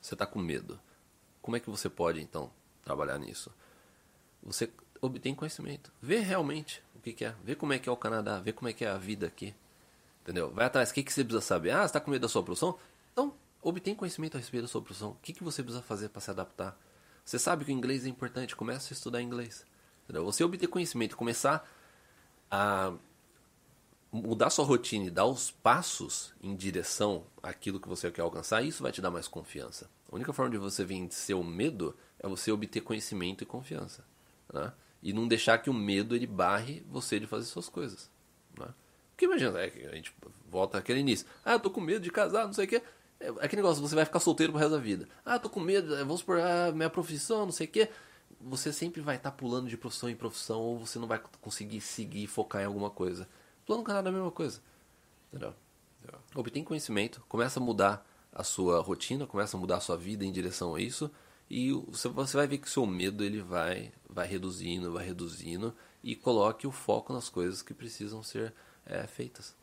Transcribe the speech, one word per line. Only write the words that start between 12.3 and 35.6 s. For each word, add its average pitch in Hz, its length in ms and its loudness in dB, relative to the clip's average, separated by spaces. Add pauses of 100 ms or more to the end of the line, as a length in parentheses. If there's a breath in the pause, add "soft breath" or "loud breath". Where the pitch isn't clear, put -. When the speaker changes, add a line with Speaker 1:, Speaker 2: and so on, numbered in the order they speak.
Speaker 1:
profissão? 117 340 0 (340 loud breath)
Então, 285 220 2 (300)
obtém 180 320 0
conhecimento 160 420 -4
a - 20 -4
respeito 120 240 -4
da 120 40 -6
sua 117 140 -2
profissão. 104 300 -8
O - 40 -12
que - 180 -14
que - 100 -12
você 147 200 -4
precisa 120 200 -8
fazer 104 260 -4
pra 101 120 -12
se - 80 -8
adaptar? 95 500 -6 (460 soft breath)
Você - 140 -2
sabe 160 260 2
que 139 60 -2
o - 20 2
inglês 127 320 0
é 131 40 -2
importante, 127 460 -6
começa 123 380 -6
a - 20 -10
estudar 120 280 -4
inglês. 120 420 -8 (380 soft breath)
Entendeu? 82 220 -4
Você 104 180 2
obter 180 240 2
conhecimento, 156 500 0
começar 117 500 2 (840 loud breath)
a 98 420 4 (1160)
mudar 113 400 4
sua 147 140 4
rotina 120 400 4
e 90 40 -2
dar 90 160 6
os 127 260 2
passos - 920 2
em 98 140 -6
direção 92 680 0 (180)
àquilo 95 380 -6
que - 80 -12
você 90 240 -4
quer 85 100 -4
alcançar, 85 400 0
isso 147 220 -4
vai - 80 0
te - 100 -6
dar 92 80 2
mais 85 180 -4
confiança. - 600 -12 (220)
A - 40 -10
única 135 180 -4
forma 127 180 0
de 113 60 -2
você 98 260 -2
vencer 92 520 -2
o 90 80 2
medo 87 520 -2 (240 loud breath)
é - 80 -6
você 98 240 -2
obter 107 300 0
conhecimento 98 600 -4
e - 40 -10
confiança, 135 580 -10 (480 soft breath)
né? 87 180 -2 (300 soft breath)
E 98 120 -4
não 113 140 2
deixar 117 300 8
que 143 120 0